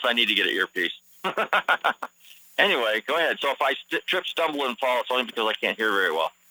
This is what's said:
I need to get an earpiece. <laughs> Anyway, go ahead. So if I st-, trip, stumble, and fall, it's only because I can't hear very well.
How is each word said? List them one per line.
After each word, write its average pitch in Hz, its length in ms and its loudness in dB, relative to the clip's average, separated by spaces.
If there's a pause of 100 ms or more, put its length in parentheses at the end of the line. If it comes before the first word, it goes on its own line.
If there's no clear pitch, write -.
I 123 80 2
need 117 140 2
to 104 80 4
get 98 120 2
an - 60 0
earpiece. 90 400 -2 (320)
<laughs> 185 100 -4 (1200)
Anyway, 117 500 2
go 143 100 -2
ahead. 147 240 0
So 143 100 0
if - 100 -4
I 139 140 2
st-, - 320 -6
trip, 175 200 -2
stumble, 151 380 -2
and 123 140 -4
fall, 123 220 0
it's - 100 -4
only 127 140 0
because 110 240 -2
I 107 60 0
can't 101 220 -2
hear 110 160 0
very 92 200 2
well. 80 180 0 (200)